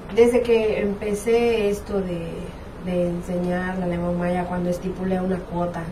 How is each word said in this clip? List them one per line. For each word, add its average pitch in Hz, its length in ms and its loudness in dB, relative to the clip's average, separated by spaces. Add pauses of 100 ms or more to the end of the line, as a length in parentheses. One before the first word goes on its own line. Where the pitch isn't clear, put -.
(160)
Desde 240 260 8
que 220 400 2
empecé 214 880 2
esto 202 300 -2
de, 170 300 -4 (560)
de 180 240 0
enseñar 180 720 -2
la 180 80 -2
lengua 175 240 0
maya, 175 340 0
cuando 175 240 -2
estipulé 185 500 -2
una 185 180 0
cuota 175 440 -4 (100)